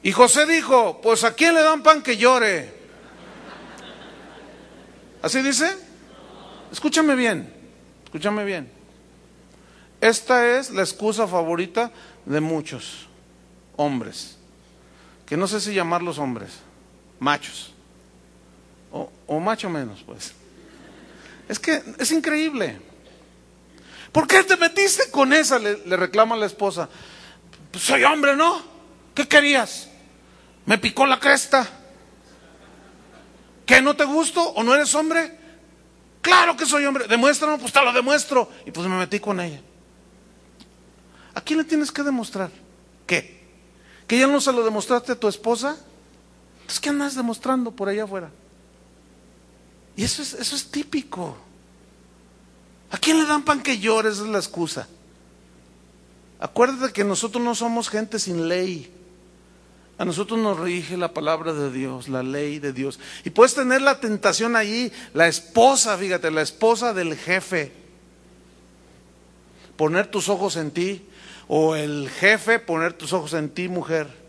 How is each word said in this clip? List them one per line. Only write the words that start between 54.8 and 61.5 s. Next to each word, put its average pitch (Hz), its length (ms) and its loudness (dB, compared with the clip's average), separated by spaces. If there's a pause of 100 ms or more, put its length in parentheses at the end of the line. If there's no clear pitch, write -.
Acuérdate 254 520 0
que 202 120 -2
nosotros 226 400 -4
no 240 100 -2
somos 233 340 -4
gente 220 300 -4
sin 170 300 -4
ley. 180 440 -4 (1040)
A - 80 -6
nosotros 196 360 -4
nos 202 180 0
rige 175 380 -6
la 175 180 -4
palabra 160 380 -4